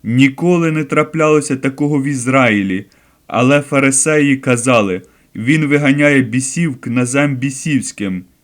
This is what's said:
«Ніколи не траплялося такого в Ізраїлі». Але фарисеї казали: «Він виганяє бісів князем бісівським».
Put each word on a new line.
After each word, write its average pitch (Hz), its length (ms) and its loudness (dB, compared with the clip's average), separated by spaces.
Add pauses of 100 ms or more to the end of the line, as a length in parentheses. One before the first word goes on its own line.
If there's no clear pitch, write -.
«Ніколи 156 680 2
не 156 120 -2
траплялося 151 720 0
такого 143 460 -2
в - 20 -4
Ізраїлі». 117 840 0 (420)
Але 127 340 2
фарисеї 139 760 0
казали: 117 640 0 (340)
«Він 143 300 0
виганяє 143 560 2
бісів 131 600 -2
князем 127 540 -2
бісівським». 123 880 -4 (200)